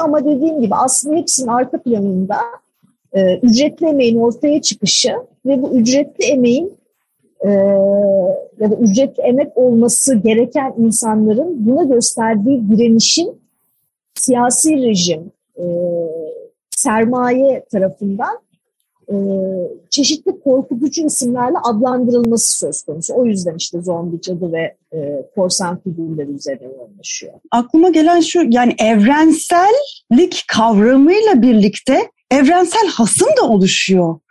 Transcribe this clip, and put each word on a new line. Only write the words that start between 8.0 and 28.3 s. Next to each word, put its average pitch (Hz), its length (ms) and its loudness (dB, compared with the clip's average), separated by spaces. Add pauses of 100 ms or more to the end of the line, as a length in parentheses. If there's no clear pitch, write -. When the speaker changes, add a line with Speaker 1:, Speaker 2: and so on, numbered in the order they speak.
Speaker 1:
ya 214 100 0
da 220 100 0
ücretli 240 420 2
emek 277 360 -2
olması 240 560 2
gereken 240 640 0
insanların 220 880 0
buna 269 180 2
gösterdiği 233 840 0
direnişin 226 680 2 (720)
siyasi 254 640 0
rejim, 180 560 -2 (260)
e, 175 60 -8 (1080)
sermaye 247 1000 0
tarafından, 202 680 -4 (760)
e, - 20 -4 (760)
çeşitli 311 500 -4
korkutucu 269 640 -2
isimlerle 247 580 -4
adlandırılması 240 960 0
söz 151 240 -8
konusu. 160 320 -10
O 247 120 0
yüzden 180 300 -2
işte 175 260 -10
zombi, 170 380 -6
cadı 175 320 -8
ve, 165 220 -6 (200)
e, 143 280 -8 (120)
korsan 180 460 -4
figürleri 160 500 -10
üzerine 139 360 -12 (120)
yoğunlaşıyor. - 540 -16 (180)
Speaker 2:
Aklıma 320 400 2
gelen 330 300 4
şu, 330 280 0